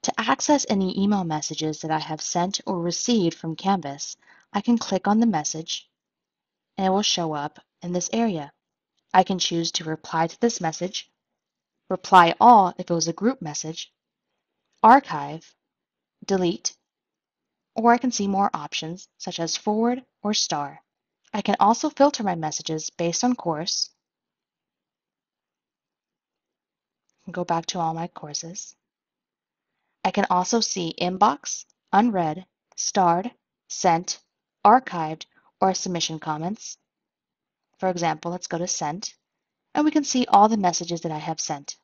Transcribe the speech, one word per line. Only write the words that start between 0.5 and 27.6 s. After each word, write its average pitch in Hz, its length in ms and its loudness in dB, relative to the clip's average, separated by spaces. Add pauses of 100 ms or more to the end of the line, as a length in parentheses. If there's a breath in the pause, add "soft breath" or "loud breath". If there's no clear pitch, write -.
any 190 340 -2
email 202 220 0
messages 156 560 -6
that 160 100 -6
I 156 80 0
have 156 220 -8
sent 180 440 -2
or 180 140 -4
received 175 560 0
from 160 220 -8
Canvas, 170 580 -4 (380 soft breath)
I 202 80 -2
can 240 160 2
click 190 280 -2
on 208 140 4
the 233 60 4
message, 165 640 -4 (880)
and 190 100 0
it 190 40 4
will 196 100 2
show 170 320 -2
up 147 260 -6 (220)
in 175 100 -8
this 175 220 -2
area. 202 400 -2 (600)
I 185 100 8
can 185 140 0
choose 165 360 -2
to 170 100 -4
reply 160 440 -4
to - 120 -12
this 233 220 -2
message, 175 500 -6 (760)
reply 180 500 6
all 220 380 8
if - 120 -10
it 175 40 2
was 165 160 0
a 165 40 -4
group 240 280 0
message, 160 500 -10 (920)
archive, 165 720 4 (720)
delete, 185 480 0 (1000)
or 233 160 4
I 240 60 6
can 247 140 -2
see 202 180 -2
more 196 240 0
options 160 640 -10
such - 240 -8
as 165 160 -4
forward 233 480 -2 (180)
or 208 100 -2
star. 147 460 -4 (540)
I 208 80 -4
can 202 180 0
also 226 300 4
filter 285 340 2
my 185 120 -2
messages 156 560 -6
based 170 340 -2
on 247 100 2
course. 165 540 -4 (3500)
Go 175 140 -6
back 170 240 -4